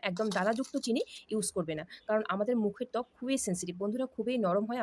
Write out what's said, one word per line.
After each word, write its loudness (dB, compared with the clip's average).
একদম 0
দানাযুক্ত 0
চিনি 0
ইউজ 0
করবে -2
না, -6
কারণ 2
আমাদের 2
মুখের 0
ত্বক -2
খুবই 2
সেনসিটিভ। -2
বন্ধুরা, 0
খুবই -2
নরম 4
হয় -2